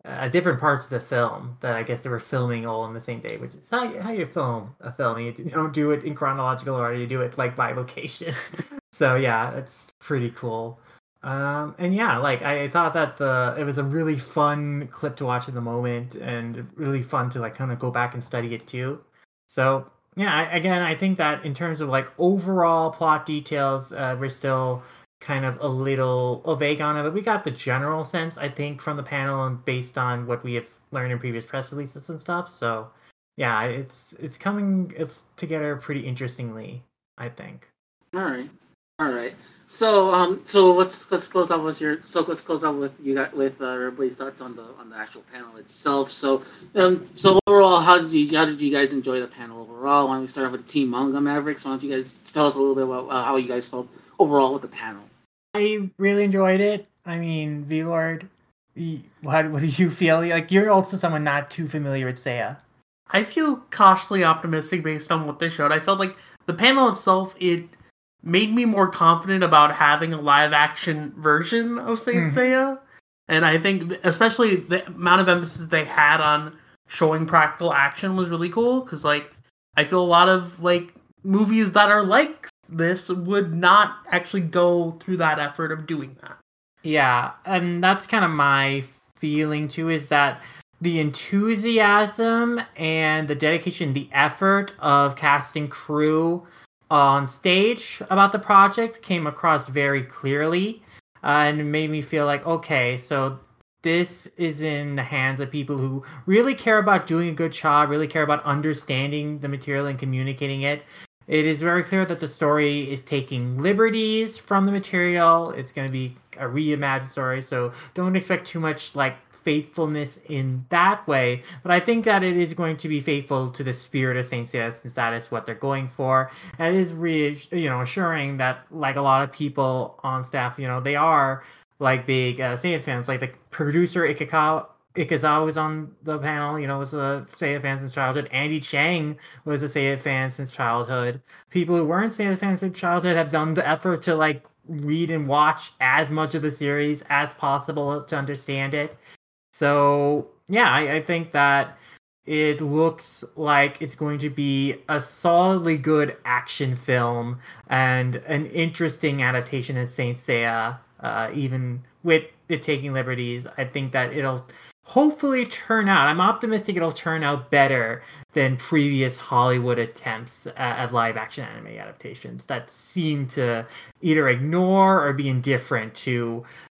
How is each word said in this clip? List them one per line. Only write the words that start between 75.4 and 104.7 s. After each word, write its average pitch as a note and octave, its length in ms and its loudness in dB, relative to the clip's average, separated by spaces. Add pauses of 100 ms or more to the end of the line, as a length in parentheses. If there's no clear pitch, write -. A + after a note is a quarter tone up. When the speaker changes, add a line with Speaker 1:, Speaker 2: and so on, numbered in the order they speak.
Speaker 3:
they D#3+ 180 2
had D3+ 360 4
on D3+ 360 0 (300)
showing D#3+ 400 0
practical D#3+ 480 2
action C#3+ 420 0
was F3+ 140 0
really E3+ 180 -2
cool, A#3+ 340 2
'cause, D3+ 220 -10
like, D3 300 -2 (420)
I D3 80 4
feel F3+ 160 2
a F3+ 40 2
lot F3 240 8
of, F3+ 340 0
like, F3 320 2 (300)
movies G3+ 480 2
that G#3 180 6
are G#3 140 6
like C#4 440 2 (200)
this E3+ 420 -2
would F#3 420 -2
not F#3 460 4 (120)
actually F3+ 300 0
go F3 600 2
through F#3 160 -4
that D#3 240 2
effort D#3 320 -4
of D#3 140 -10
doing C#3 360 -8
that. - 160 -18 (460)
Speaker 1:
Yeah, C3+ 480 4 (120)
and F3 380 0
that's G3 240 4
kinda G3+ 220 2
my C#3 560 2 (320)
feeling D3+ 520 -2
too, D#3+ 220 -4
is D3+ 180 -2
that C#3+ 340 2 (380)
the E3 200 0
enthusiasm G#3+ 1600 2 (160)
and D#3 520 0
the D3 60 -2
dedication, D#3+ 580 0
the C3+ 200 -4
effort G3 640 2
of C#3+ 380 4
cast C#3+ 400 0
and D3 140 -4
crew D#3 760 0 (440)
on C#3 380 4
stage G3 840 0
about G3 220 6
the G#3+ 60 -2
project G3+ 640 4
came E3+ 240 -2
across D3 420 0
very C#3 340 0
clearly, D#3+ 800 -2 (420)
uh, D3 220 4
and D3+ 140 0
it D3+ 40 -2
made D3+ 260 -2
me D#3 120 -4
feel D3 240 0
like, C#3+ 200 -2
okay, C#3 500 0
so C3 420 -4 (440)
this E3+ 440 -2 (100)
is D#3+ 260 -4
in D3 340 -4